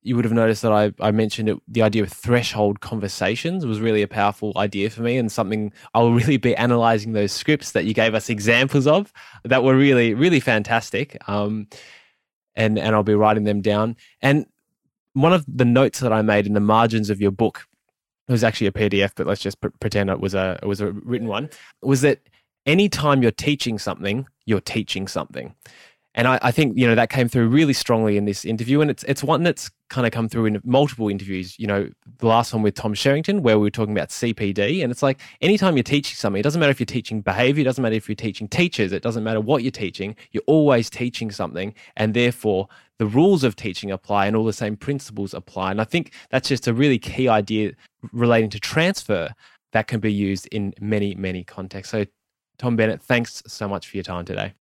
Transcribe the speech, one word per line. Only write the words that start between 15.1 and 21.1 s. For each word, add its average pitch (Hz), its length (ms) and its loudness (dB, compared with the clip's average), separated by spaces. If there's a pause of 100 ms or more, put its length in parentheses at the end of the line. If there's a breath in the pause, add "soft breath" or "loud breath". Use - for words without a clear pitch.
one 147 200 4
of 165 140 2
the 127 180 0
notes 123 360 4
that 120 120 0
I 110 100 2
made 104 220 4
in 104 100 0
the 101 60 2
margins 110 480 2
of 101 120 -2
your 101 100 4
book, 101 380 -2 (600)
it 131 40 2
was 117 100 2
actually 113 240 0
a 95 60 0
P 104 160 0
D 98 120 2
F, 98 140 0
but 73 140 -4
let's 101 120 -2
just - 200 -8
pr-, - 80 -6 (100)
pretend 101 320 -2
it 95 80 -2
was 95 160 -4
a, 95 260 -2
it - 60 -8
was 101 140 -4
a 104 100 -2
written 113 380 -6